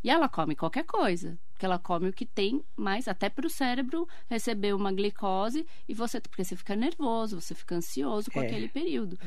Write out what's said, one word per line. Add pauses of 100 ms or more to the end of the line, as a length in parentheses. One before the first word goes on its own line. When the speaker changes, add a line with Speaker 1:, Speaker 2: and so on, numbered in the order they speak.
Speaker 1:
E
ela
come
qualquer
coisa, (160)
porque
ela
come
o
que
tem (120)
mais,
até
pro
cérebro (200)
receber
uma
glicose, (240)
e
você,
porque
você
fica
nervoso,
você
fica
ansioso
com
Speaker 2:
É.
Speaker 1:
aquele
período.